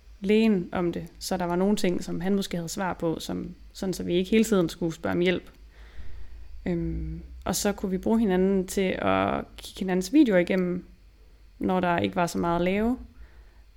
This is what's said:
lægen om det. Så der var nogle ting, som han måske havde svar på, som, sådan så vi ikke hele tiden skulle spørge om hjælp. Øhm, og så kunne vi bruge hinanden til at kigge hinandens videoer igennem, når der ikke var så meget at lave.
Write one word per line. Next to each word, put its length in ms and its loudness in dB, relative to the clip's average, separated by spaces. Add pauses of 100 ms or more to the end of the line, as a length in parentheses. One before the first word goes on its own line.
(200)
lægen 520 4
om 220 0
det. 140 -8 (120)
Så 180 -4
der 80 -4
var 100 0
nogle 200 2
ting, 280 0
som 180 -6
han 140 0
måske 220 -2
havde 120 -6
svar 240 -4
på, 260 -4
som, 360 -8 (180)
sådan 200 -6
så 100 -8
vi 100 -2
ikke 180 0
hele 120 6
tiden 260 4
skulle 240 -4
spørge 220 -4
om 40 2
hjælp. 320 0 (1120)
Øhm, 560 -4 (240)
og 100 0
så 160 0
kunne 180 -6
vi 80 -2
bruge 220 2
hinanden 480 2
til 340 -2
at 440 2 (120)
kigge 220 -14
hinandens 340 0
videoer 260 8
igennem, 460 0 (720)
når 200 0
der 200 2
ikke 160 0
var 120 2
så 100 -6
meget 180 0
at 100 2
lave. 320 0 (800)